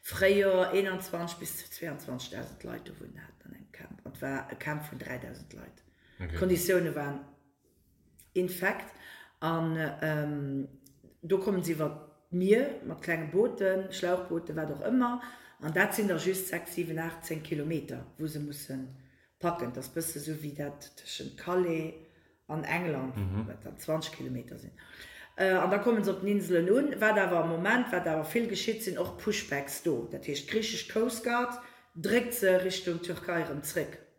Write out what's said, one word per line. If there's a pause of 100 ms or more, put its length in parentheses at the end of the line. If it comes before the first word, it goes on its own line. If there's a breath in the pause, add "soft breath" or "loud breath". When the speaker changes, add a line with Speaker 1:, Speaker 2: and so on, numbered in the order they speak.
Speaker 1:
Frühjahr
einundzwanzig
bis
zu
zweiundzwanzigtausend
Leute
gewonnen
hat
an
einem
Camp.
Und
war
ein
Camp
von
dreitausend
Leuten. (540 soft breath)
Speaker 2:
Okay.
Speaker 1:
Konditionen
waren (1120)
infekt. (540 loud breath)
Und, (240)
ähm, (540)
da
kommen
sie
mit (400)
mir, (120)
mit
kleinen
Booten,
Schlauchbooten,
was
auch
immer. (400 loud breath)
Und
das
sind
da
just
sechs,
sieben,
acht,
zehn
Kilometer, (120)
wo
sie
müssen (420 loud breath)
packen.
Das
ist
ein
bisschen
so
wie
das
zwischen
Calais (540 loud breath)
und
England,
Speaker 2:
Mhm.
Speaker 1:
was
dann
zwanzig
Kilometer
sind. (640 loud breath)
Äh,
und
da
kommen
sie
auf
den
Inseln
an,
weil
da
war
ein
Moment,
weil
da
war
viel
geschieht,
sind
auch
Pushbacks
da. (200)
Das
heißt,
griechische
Coast
Guard (380 loud breath)
drückt
sie (140)
Richtung
Türkei
rum
zurück. (220)